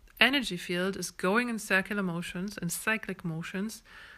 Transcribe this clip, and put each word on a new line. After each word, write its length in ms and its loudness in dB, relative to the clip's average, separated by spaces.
energy 380 4
field 400 -2
is 140 -6
going 380 2
in 100 -2
circular 440 2
motions 540 -4
and 140 -2
cyclic 520 -2
motions, 600 -4